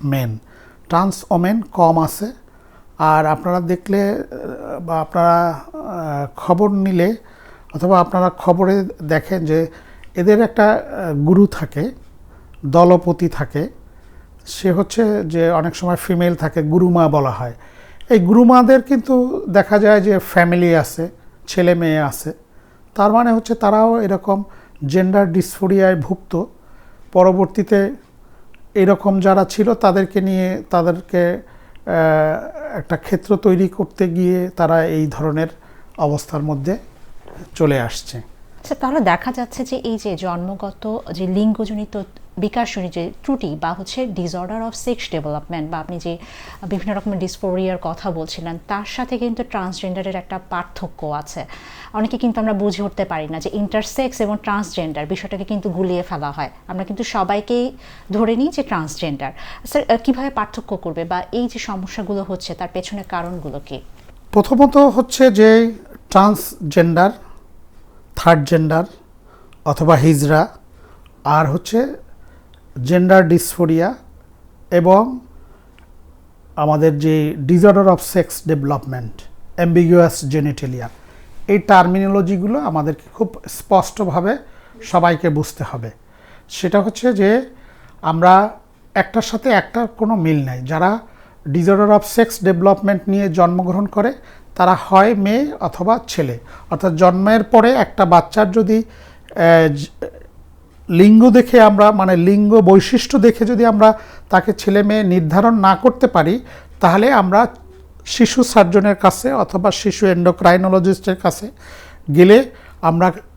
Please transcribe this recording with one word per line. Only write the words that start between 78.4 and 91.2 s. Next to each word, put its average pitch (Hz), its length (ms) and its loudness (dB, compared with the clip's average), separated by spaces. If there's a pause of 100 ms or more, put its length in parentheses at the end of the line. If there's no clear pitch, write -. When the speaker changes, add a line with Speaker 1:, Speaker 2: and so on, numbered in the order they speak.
Speaker 1:
development, 135 760 -6 (360)
ambiguous 170 720 2
genitalia, 135 560 -6 (600)
এই 202 120 2
টার্মিনোলজিগুলো 196 1000 2
আমাদেরকে 156 440 -4 (100)
খুব 214 220 -4 (120)
স্পষ্টভাবে 190 920 -2 (460)
সবাইকে 170 460 0
বুঝতে 147 420 -4
হবে। 113 200 -10 (580)
সেটা 196 320 0
হচ্ছে 226 320 -2
যে 208 360 2 (520)
আমরা 180 480 4 (440)
একটার 196 280 -2
সাথে 226 280 -4
একটার 226 380 0
কোনো 226 280 -4
মিল 156 300 0
নাই। 127 160 -8
যারা 160 380 -2 (500)